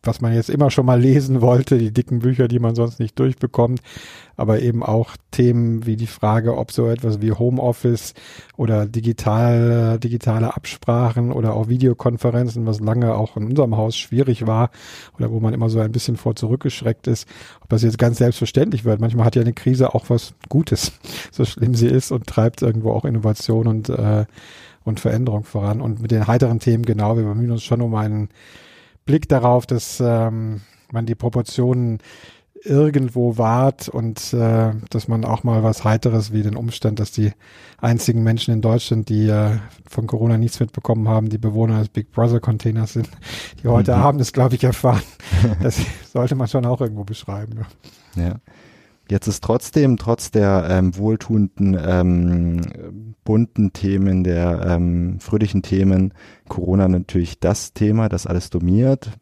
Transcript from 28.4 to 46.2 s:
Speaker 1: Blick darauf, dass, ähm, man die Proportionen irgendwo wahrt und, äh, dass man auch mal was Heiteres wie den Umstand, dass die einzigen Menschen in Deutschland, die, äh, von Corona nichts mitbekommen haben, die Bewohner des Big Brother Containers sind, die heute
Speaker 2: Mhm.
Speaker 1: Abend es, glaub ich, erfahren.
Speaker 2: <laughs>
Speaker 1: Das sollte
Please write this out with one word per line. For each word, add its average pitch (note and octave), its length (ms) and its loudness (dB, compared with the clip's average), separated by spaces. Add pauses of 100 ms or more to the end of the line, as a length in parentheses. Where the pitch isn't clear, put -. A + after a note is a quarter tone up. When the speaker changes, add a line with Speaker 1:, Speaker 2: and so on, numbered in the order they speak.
Speaker 1:
Blick D3+ 240 0
darauf, B2 380 2
dass, - 380 -4
ähm, A2+ 560 -2 (320)
man A#2 140 -4
die A#2 100 -2
Proportionen B2 800 -2 (680)
irgendwo C3 720 2
wahrt A#2+ 520 0
und, A2+ 440 -6
äh, A2+ 380 2 (200)
dass - 180 -4
man A2+ 160 -2
auch A#2 180 -2
mal A2+ 220 2
was A2 180 0
Heiteres A2 500 0
wie G#2+ 100 0
den G#2 120 -2
Umstand, A2+ 460 -4
dass G2+ 100 -4
die G#2 220 0 (460)
einzigen A#2 440 0
Menschen A2+ 320 0
in A2 60 0
Deutschland, A2+ 480 0
die, G#2+ 200 2
äh, G#2+ 280 2 (320)
von - 180 -6
Corona A2+ 320 0
nichts A#2 220 -2
mitbekommen A2 480 -2
haben, A2 220 0
die A2 80 -4
Bewohner A2 420 0
des G#2+ 80 -2
Big - 240 -8
Brother A#2 260 2
Containers A2 540 -2
sind, A2+ 160 -4 (520)
die - 60 -6
heute A#2 300 4
Speaker 2:
Mhm. - 60 4
Speaker 1:
Abend C#3+ 180 2
es, A#2+ 120 -2
glaub B2+ 200 2
ich, B2+ 100 -2
erfahren. - 400 2 (300)
Speaker 2:
<laughs> F#2 280 4
Speaker 1:
Das A#2+ 200 0 (320)
sollte B2 240 0